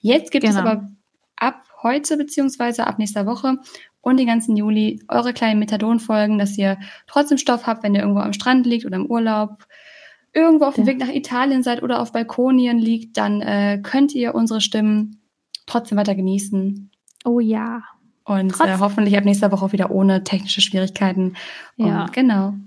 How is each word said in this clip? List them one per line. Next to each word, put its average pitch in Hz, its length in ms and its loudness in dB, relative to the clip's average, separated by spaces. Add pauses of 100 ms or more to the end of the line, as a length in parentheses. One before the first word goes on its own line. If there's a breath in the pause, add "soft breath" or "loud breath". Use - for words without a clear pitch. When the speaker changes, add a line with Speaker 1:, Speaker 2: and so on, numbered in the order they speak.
Speaker 1:
Jetzt 247 300 2
gibt 277 120 2
es 214 120 4
Speaker 2:
Genau. 196 140 0
Speaker 1:
aber 208 180 -2 (500)
ab - 260 -4 (180)
heute 294 360 0
beziehungsweise 262 680 -2
ab - 140 -4
nächster 208 260 -2
Woche 254 320 -2 (440 loud breath)
und 254 180 4
den 254 80 2
ganzen 226 300 2
Juli 214 500 0
eure 240 260 -2
kleinen 220 260 0
Methadon-Folgen, 214 800 0
dass 202 200 0
ihr 196 200 0 (300 loud breath)
trotzdem 285 300 2
Stoff 240 300 0
habt, 226 160 -4
wenn 202 120 2
ihr 202 60 2
irgendwo 202 180 0
am 208 140 -2
Strand 247 320 2
liegt 233 200 0
oder 185 120 -4
im - 80 -2
Urlaub, 220 580 -2 (720 loud breath)
irgendwo 311 320 6
auf 277 100 -2
dem - 80 2
Speaker 2:
Ja. 262 80 4
Speaker 1:
Weg 254 80 -4
nach 254 100 -4
Italien 262 540 0
seid 240 200 -2
oder 240 180 -2
auf 233 100 -6
Balkonien 247 680 2
liegt, 226 400 -2
dann, 208 240 0
äh, 202 400 0
könnt 277 320 2
ihr 240 220 -2
unsere 220 260 0
Stimmen 214 600 0 (440)
trotzdem 208 320 -2
weiter 202 180 0
genießen. 196 760 -2 (340)
Speaker 2:
Oh 240 140 2
ja. 220 420 -2 (440)
Speaker 1:
Und, 190 260 0
äh, - 20 -6
Speaker 2:
Trotz- 190 280 0
Speaker 1:
hoffentlich 202 360 2
ab 202 80 2
nächster 202 260 4
Woche 196 200 -2
wieder 196 200 0
ohne 190 340 2
technische - 360 -4
Schwierigkeiten. 185 760 -2 (420 loud breath)
Und 220 100 -2
Speaker 2:
Ja. 208 240 -2
Speaker 1:
genau. 202 420 0 (140)